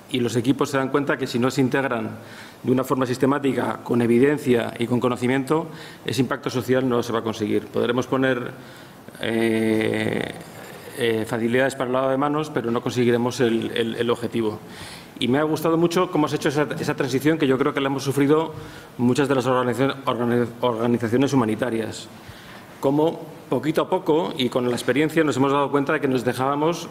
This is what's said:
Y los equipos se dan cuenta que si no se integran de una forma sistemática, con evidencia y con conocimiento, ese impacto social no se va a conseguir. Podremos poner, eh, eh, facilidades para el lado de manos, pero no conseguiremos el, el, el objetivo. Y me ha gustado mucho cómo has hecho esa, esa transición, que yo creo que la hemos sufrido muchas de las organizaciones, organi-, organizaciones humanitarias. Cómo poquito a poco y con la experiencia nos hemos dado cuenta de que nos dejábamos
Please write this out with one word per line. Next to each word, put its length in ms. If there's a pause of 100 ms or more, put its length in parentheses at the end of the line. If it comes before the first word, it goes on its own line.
(100)
Y 80
los 160
equipos 360
se 60
dan 120
cuenta 280
que 120
si 100
no 140
se 80
integran 500 (540)
de 80
una 100
forma 240
sistemática, 800
con 180
evidencia 720
y 120
con 100
conocimiento, 720 (360)
ese 160
impacto 300
social 380
no 160
se 80
va 80
a 20
conseguir. 460
Podremos 400
poner, 420 (680)
eh, 1120 (640)
eh, 300
facilidades 480
para 100
el 60
lado 180
de 60
manos, 340
pero 220
no 100
conseguiremos 580
el, 300
el, 240
el 160
objetivo. 480 (600)
Y 80
me 100
ha 60
gustado 320
mucho 340
cómo 160
has 60
hecho 160
esa, 180 (140)
esa 140
transición, 440
que 80
yo 100
creo 160
que 80
la 60
hemos 160
sufrido 500 (460)
muchas 300
de 80
las 100
organizaciones, 500 (100)
organi-, 420 (120)
organizaciones 720
humanitarias. 760 (720)
Cómo 400 (280)
poquito 340
a 60
poco 480
y 120
con 200
la 60
experiencia 480
nos 140
hemos 160
dado 180
cuenta 220
de 80
que 80
nos 160
dejábamos 680